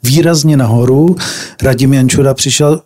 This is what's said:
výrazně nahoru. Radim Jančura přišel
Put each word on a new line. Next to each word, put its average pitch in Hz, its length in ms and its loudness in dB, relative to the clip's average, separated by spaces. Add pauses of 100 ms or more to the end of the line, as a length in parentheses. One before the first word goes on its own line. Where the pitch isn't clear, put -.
výrazně 156 540 2
nahoru. 127 580 2 (460)
Radim 131 320 0
Jančura 135 400 0
přišel 147 520 -2